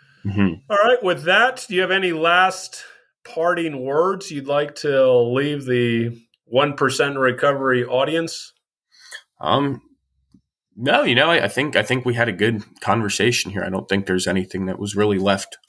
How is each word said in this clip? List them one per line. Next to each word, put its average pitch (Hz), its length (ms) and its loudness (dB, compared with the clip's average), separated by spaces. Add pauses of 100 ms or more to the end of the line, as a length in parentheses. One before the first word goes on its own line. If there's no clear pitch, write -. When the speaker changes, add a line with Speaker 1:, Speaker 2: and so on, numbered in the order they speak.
(260)
Speaker 1:
Mm-hmm. 98 280 0 (160)
Speaker 2:
All 208 60 0
right. 240 260 2
With 165 220 -2
that, 226 440 2
do 190 60 -6
you 180 60 0
have 180 100 0
any 185 220 0
last 175 720 0 (400)
parting 160 580 -2
words 175 480 0
you'd 139 160 -10
like 147 300 -2
to 135 340 2
leave 131 540 2
the 120 520 0 (280)
One 143 300 2
percent 139 440 0
Recovery 131 680 2
audience? 147 680 -2 (880)
Speaker 1:
Um, 135 400 0 (960)
no, 143 260 2
you 156 120 2
know, 151 160 4
I, 165 140 2
I 101 40 0
think, 139 280 -2
I 104 60 4
think 127 220 -2
we 123 100 0
had 117 140 0
a 104 40 -2
good 104 300 0 (180)
conversation 104 680 0
here. 95 140 -6
I 92 60 -6
don't 95 180 -6
think 98 180 0
there's 92 200 -2
anything 92 400 -2
that 92 120 -6
was 101 180 -8
really 104 220 2
left 98 380 0 (120)